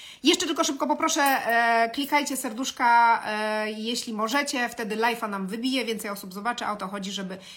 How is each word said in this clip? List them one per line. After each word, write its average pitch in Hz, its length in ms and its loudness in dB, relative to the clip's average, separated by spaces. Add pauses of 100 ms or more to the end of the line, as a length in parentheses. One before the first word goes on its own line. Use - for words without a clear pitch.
(240)
jeszcze 339 220 4
tylko 330 180 0
szybko 294 240 -2
poproszę, 311 360 2
e, 233 680 4
klikajcie 277 480 0
serduszka, 233 880 4
e, 214 460 -2
jeśli 220 420 -4
możecie, 240 560 0
wtedy 226 260 -6
live'a 226 340 0
nam 196 180 -4
wybije, 240 380 -2
więcej 220 260 -6
osób 190 220 -12
zobaczy, 214 320 -6
a 208 60 -2
o 208 40 -6
to 196 120 -8
chodzi, 196 240 -8
żeby 190 260 -8 (200)